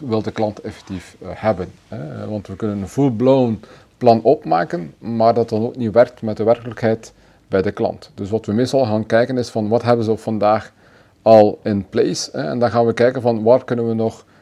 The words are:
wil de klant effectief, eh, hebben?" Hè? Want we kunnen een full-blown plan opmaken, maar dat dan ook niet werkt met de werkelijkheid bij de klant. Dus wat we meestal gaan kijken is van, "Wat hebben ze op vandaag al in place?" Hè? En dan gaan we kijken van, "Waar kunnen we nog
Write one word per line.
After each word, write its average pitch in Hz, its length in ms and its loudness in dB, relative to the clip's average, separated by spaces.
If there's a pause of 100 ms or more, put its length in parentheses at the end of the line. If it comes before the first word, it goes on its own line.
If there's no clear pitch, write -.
wil 110 180 -2
de - 80 -8
klant 107 300 -6
effectief, - 600 -14
eh, 92 120 -14
hebben?" 92 400 -4 (160)
Hè? 113 400 -12
Want 107 180 -8
we 98 100 -14
kunnen 104 220 -6
een 95 100 -8
full-blown 127 720 0 (380)
plan 113 240 4
opmaken, 160 760 -2
maar 113 360 2
dat 117 140 0
dan 107 140 -2
ook 123 140 -6
niet 113 160 -4
werkt - 300 2
met 110 140 -6
de 110 80 -4
werkelijkheid 113 680 -2 (360)
bij 95 140 0
de 101 100 -4
klant. - 420 -6
Dus 101 160 -10
wat 110 160 -4
we 104 60 -4
meestal 127 320 0
gaan 107 220 -2
kijken 123 320 0
is 117 100 -4
van, 107 200 -4
"Wat 117 140 0
hebben 117 220 2
ze 110 60 -2
op 107 100 -2
vandaag 107 520 -2 (500)
al 107 400 8
in 101 260 -2
place?" 143 440 -2
Hè? 131 100 -8
En 139 160 -6
dan 117 120 0
gaan 117 160 2
we 117 60 0
kijken 120 300 2
van, 117 200 0
"Waar 123 220 4
kunnen 117 240 -4
we 113 60 -2
nog 113 300 -4 (180)